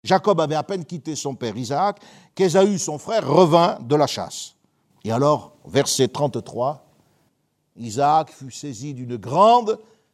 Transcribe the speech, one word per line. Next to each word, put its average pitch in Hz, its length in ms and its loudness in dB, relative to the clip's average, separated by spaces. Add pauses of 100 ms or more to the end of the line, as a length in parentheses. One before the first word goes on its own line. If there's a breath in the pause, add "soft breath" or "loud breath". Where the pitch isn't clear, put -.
Jacob 202 380 2
avait 156 160 -2
à 151 80 -2
peine 185 200 -6
quitté 160 300 -10
son 135 220 -8
père 107 200 -6
Isaac, 139 420 -4 (360 loud breath)
qu'Ésaü, 190 440 4
son 151 200 -6
frère, 214 300 -4
revint 170 520 4
de 120 140 -2
la 151 140 2
chasse. - 480 -12 (480)
Et 107 80 -6
alors, 139 400 0 (140)
verset - 420 0
trente-trois, 135 760 -6 (920)
Isaac 139 560 0
fut 135 180 -20
saisi 139 420 -12
d'une 123 240 -10
grande 208 640 4 (360 soft breath)